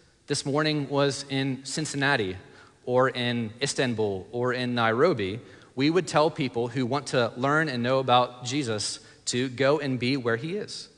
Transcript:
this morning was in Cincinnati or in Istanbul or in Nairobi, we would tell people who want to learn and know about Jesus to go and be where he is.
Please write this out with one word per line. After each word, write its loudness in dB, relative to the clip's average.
this -2
morning 0
was 0
in -2
Cincinnati -2
or 4
in -2
Istanbul -2
or 0
in -2
Nairobi, 2
we 2
would 2
tell 4
people -4
who -2
want -2
to 2
learn 2
and -2
know 2
about 4
Jesus -4
to -2
go 2
and -2
be 0
where 0
he -4
is. -10